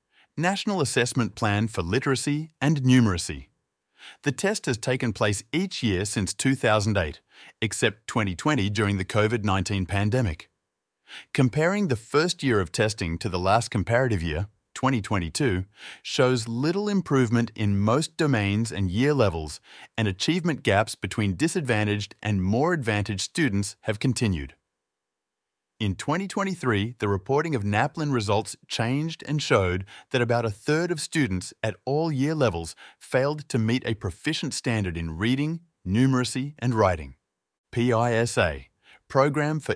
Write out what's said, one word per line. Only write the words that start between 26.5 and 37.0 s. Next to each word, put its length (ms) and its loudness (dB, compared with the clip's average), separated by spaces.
the 80 -2
reporting 480 0
of 80 -4
naplan 480 0
results 420 0
changed 580 -4
and 160 -2
showed 420 2
that 100 2
about 220 2
a 60 0
third 420 0
of 80 -6
students 600 -2
at 140 -2
all 280 -2
year 240 0
levels 400 0
failed 480 -2
to 100 0
meet 260 2
a 100 -2
proficient 600 -6
standard 420 -2
in 220 -6
reading, 400 0
numeracy, 760 2
and 160 0
writing. 400 2